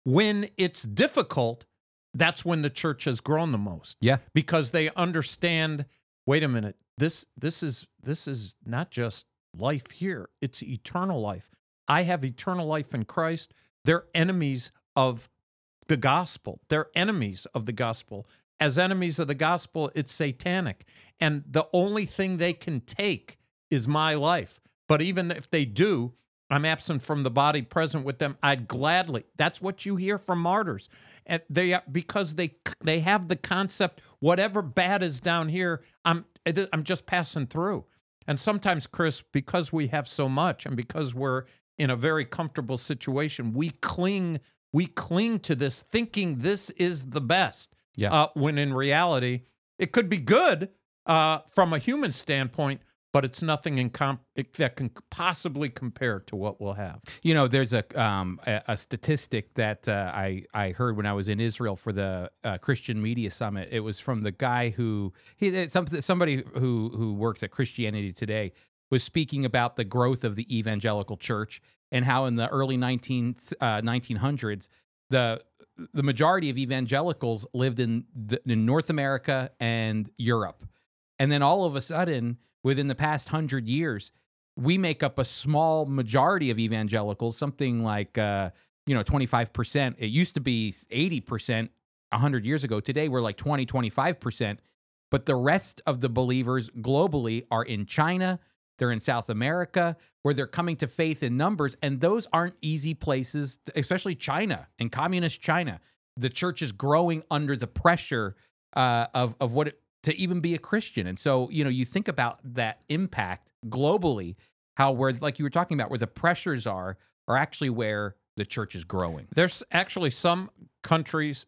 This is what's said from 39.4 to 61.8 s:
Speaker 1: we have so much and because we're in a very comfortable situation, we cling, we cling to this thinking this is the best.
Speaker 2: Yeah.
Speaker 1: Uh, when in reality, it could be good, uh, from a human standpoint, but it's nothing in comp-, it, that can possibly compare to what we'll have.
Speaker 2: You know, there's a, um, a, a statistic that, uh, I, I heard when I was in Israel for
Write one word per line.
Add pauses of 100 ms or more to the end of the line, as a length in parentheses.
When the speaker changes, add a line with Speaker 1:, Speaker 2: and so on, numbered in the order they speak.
Speaker 1:
we
have
so
much
and
because
we're (320)
in
a
very
comfortable
situation,
we
cling, (340)
we
cling
to
this
thinking
this
is
the
best. (220)
Speaker 2:
Yeah.
Speaker 1:
Uh,
when
in
reality, (360)
it
could
be
good, (360)
uh, (160)
from
a
human
standpoint, (320)
but
it's
nothing
in
comp-, (100)
it,
that
can (200)
possibly
compare
to
what
we'll
have. (220)
Speaker 2:
You
know,
there's
a, (160)
um,
a,
a
statistic
that,
uh,
I,
I
heard
when
I
was
in
Israel
for